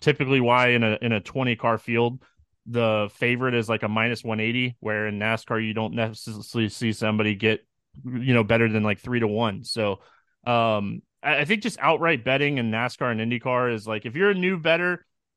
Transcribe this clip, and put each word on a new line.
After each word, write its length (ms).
typically 400
why 300
in 120
a, 180
in 120
a 80
twenty 340
car 220
field, 440
the 480
favorite 400
is, 160
like, 140
a 40
minus 340
one 200
eighty, 400
where 260
in 100
nascar 480
you 80
don't 200
necessarily 760
see 240
somebody 440
get, 300
you 300
know, 100
better 240
than, 160
like, 160
three 220
to 60
one. 360
So, 380
um, 560
I, 160
I 60
think 180
just 160
outright 440
betting 360
in 100
nascar 420
and 80
IndyCar 540
is, 140
like, 180
if 100
you're 140
a 60
new 240
bettor, 440